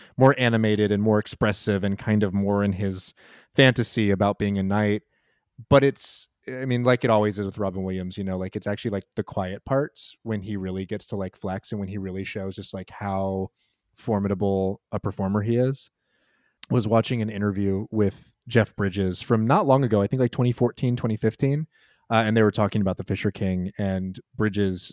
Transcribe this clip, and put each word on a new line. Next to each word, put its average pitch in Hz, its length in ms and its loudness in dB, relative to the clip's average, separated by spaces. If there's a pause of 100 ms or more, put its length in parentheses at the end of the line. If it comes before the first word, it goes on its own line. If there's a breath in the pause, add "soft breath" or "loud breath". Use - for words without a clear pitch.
(180 loud breath)
more 131 180 8
animated 110 560 2
and 101 100 2
more 107 160 4
expressive 104 680 0
and 98 140 -2
kind 107 240 2
of 95 120 0
more 101 280 0
in 101 100 0
his 95 420 -6 (400 loud breath)
fantasy 117 560 4
about 101 280 2
being 101 200 0
a 95 40 0
knight. 104 400 0 (680)
But 139 120 6
it's, - 460 -4 (180)
I 127 200 -8
mean, 123 180 -2
like 123 180 2
it 127 60 2
always 107 300 2
is 101 80 -4
with 95 100 -10
Robin 95 260 -4
Williams, 92 360 -6
you 98 60 -6
know, 92 120 -4
like, 92 200 -8
it's 101 100 -8
actually, 104 260 -4
like, - 120 -4 (100)
the - 80 -4
quiet 95 440 -8
parts - 560 -4
when 107 200 -6
he 104 140 -6
really 95 300 -6
gets 104 200 -8
to, 107 100 -8
like, 95 200 -6
flex 95 340 -8
and 107 100 -6
when 98 80 -6
he 101 100 -8
really 95 260 -6
shows 98 320 -8
just, 98 160 -10
like, 95 180 -12
how 95 600 -4 (440)
formidable 98 840 0 (100)
a 104 100 -4
performer 101 420 -2
he 117 140 0
is. 131 340 -2 (760)
Was 113 200 0
watching 113 340 2
an 110 80 -2
interview 101 600 0
with 104 440 0 (140)
Jeff 117 280 2
Bridges 95 460 -2
from 110 240 2
not 160 200 4
long 139 160 4
ago, 107 200 2
I 101 60 0
think, 131 120 -2
like, 123 120 2
twenty 123 200 2
fourteen, 123 440 0
twenty 110 200 -2
fifteen, 139 520 -2 (420 soft breath)
uh, 113 160 4
and 110 100 2
they 110 60 8
were 104 80 6
talking 104 320 0
about 92 160 0
The 92 60 -10
Fisher 101 260 -2
King, 92 480 -2
and 95 400 -4 (180)
Bridges, 98 560 -2